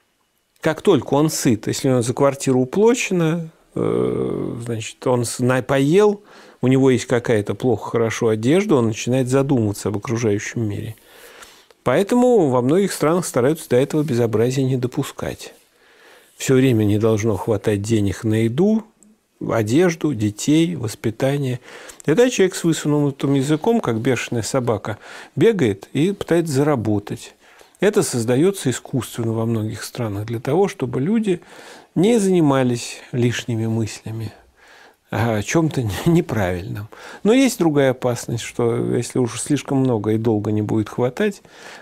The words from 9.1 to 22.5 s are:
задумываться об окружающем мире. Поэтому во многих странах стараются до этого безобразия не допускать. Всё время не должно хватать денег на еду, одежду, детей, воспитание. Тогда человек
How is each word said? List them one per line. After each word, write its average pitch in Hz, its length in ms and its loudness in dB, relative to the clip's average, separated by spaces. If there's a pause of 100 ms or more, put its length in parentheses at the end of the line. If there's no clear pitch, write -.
задумываться 127 640 0
об 104 80 -6
окружающем 113 680 -4
мире. 107 280 -8 (880)
Поэтому 202 640 2
во 123 140 2
многих 180 300 2
странах 160 340 0
стараются 139 420 0
до 123 80 2
этого 139 260 0
безобразия 123 640 0
не 131 120 0
допускать. - 760 -8 (840)
Всё - 180 0
время 127 280 4
не 104 160 2
должно 110 380 2
хватать 104 460 0
денег 104 420 0
на 110 200 2
еду, 196 380 2 (680)
одежду, 147 640 0
детей, 147 600 0
воспитание. 127 840 -4 (440)
Тогда 233 240 4
человек 190 280 0